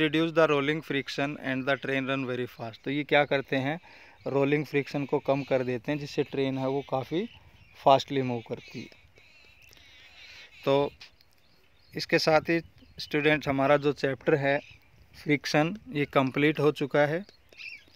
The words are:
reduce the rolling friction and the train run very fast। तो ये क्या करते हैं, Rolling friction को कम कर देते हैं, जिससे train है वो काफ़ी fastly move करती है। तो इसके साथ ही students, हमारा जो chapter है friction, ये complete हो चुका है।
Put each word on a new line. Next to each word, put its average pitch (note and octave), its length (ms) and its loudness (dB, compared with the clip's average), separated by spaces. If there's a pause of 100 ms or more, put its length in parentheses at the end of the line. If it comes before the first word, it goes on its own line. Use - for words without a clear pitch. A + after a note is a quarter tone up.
reduce D#3+ 300 2
the D#3 180 4
rolling D3 320 0 (100)
friction C#3 460 -4
and C3 320 -4
the C3+ 160 -2
train C3+ 240 -2
run C3+ 220 -2
very B2 160 -4
fast। A2+ 360 -14
तो C#3 80 -4
ये D3 120 -4
क्या C#3+ 220 4
करते C#3 300 -2
हैं, C#3 240 -2 (480)
Rolling C#3 380 0
friction C#3+ 400 -4
को C#3 140 -2
कम C3+ 240 -2
कर C3 200 0
देते B2 280 -4
हैं, D3 80 -4
जिससे - 240 -4
train C3+ 340 -2
है C3 100 -2
वो C#3 220 -2
काफ़ी D3+ 400 -4 (560)
fastly C3+ 360 6
move B2 280 -4
करती - 300 -12
है। - 100 -14 (1800)
तो C#3+ 260 2 (1040)
इसके D#3 240 0
साथ D#3 220 4
ही E3 200 -2 (380)
students, D3+ 480 0
हमारा C#3 300 4
जो C#3+ 140 2
chapter C#3 440 0
है C#3 240 0 (640)
friction, D#3 540 0 (120)
ये D3 160 -2
complete C#3+ 540 2
हो D3 120 4
चुका D3 340 2
है। E3 200 -4 (720)